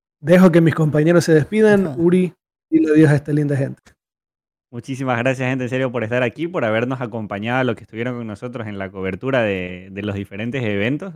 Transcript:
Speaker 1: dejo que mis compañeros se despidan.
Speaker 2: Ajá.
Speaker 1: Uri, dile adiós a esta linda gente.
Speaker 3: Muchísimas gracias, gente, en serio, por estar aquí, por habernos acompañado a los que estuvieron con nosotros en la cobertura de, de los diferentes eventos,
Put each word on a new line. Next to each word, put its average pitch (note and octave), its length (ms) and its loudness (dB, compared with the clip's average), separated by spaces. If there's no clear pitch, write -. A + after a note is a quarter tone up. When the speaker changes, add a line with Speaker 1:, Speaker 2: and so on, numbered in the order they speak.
Speaker 1:
dejo F3+ 300 6
que E3+ 100 6
mis E3 140 4
compañeros D#3+ 500 2
se E3 80 4
despidan. G3+ 540 4
Speaker 2:
Ajá. C#3 100 -8
Speaker 1:
Uri, F3 360 2
dile D#3+ 200 2
adiós D#3 200 6
a D3 40 4
esta D3 180 -2
linda D3 240 0
gente. C3 240 -6
Speaker 3:
Muchísimas B2+ 460 -4
gracias, B2+ 300 -2
gente, C3 160 -4
en A2+ 40 -6
serio, B2+ 220 -2
por A#2+ 140 -4
estar B2 180 -2
aquí, C#3 240 -4
por F3 160 -6
habernos A#2+ 380 -2
acompañado A2 580 -6
a C3 60 0
los A#2 100 -2
que - 80 -16
estuvieron A#2+ 340 -8
con A#2 80 -10
nosotros A2+ 420 -12
en G#2 120 -12
la G2 100 -8
cobertura G2 520 -4
de, F#2 500 -4
de G2 100 -10
los G2+ 140 -4
diferentes A2 480 -8
eventos, A#2+ 520 -4